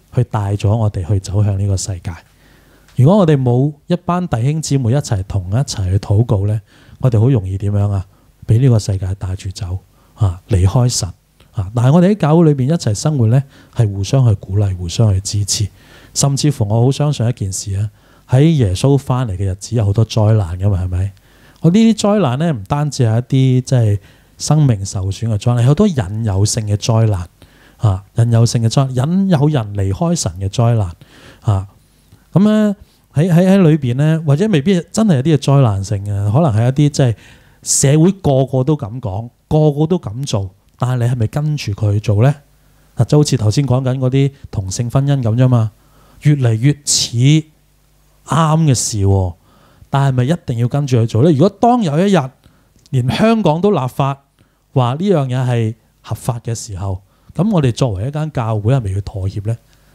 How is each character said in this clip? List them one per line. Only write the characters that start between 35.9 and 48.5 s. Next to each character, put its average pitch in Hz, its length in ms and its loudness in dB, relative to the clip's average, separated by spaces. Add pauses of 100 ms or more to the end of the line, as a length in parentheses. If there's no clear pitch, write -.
嘅， 101 280 -2
可 139 80 2
能 151 120 2
係 117 140 2
一 143 220 2
啲 - 0 -
即 143 140 0
係 117 120 2 (480)
社 143 380 2
會 180 100 4
個 139 340 0
個 131 160 -2
都 147 140 0
咁 117 240 -8
講， 107 300 -8 (180)
個 156 240 2
個 151 160 0
都 175 100 0
咁 123 280 -10
做， 98 260 -4 (260)
但 123 220 -2
係 120 80 0
你 127 60 -2
係 - 20 -2
咪 110 120 0
跟 151 280 -4
住 110 160 -6
佢 104 220 -2
去 107 80 -2
做 104 200 0
呢？ 143 140 2 (640)
嗱， 120 80 2
就 151 140 2
好 147 40 4
似 139 140 0
頭 107 120 0
先 143 160 0
講 127 160 0
緊 127 180 -2
嗰 127 100 0
啲 139 220 2 (200)
同 95 180 -6
性 117 220 -6
婚 139 160 0
姻 139 160 0
咁 110 140 0
啫 127 100 4
嘛， 117 240 2 (520)
越 147 120 4
嚟 123 200 0
越 135 180 2 (100)
似 - 320 -4 (1120)
啱 160 380 2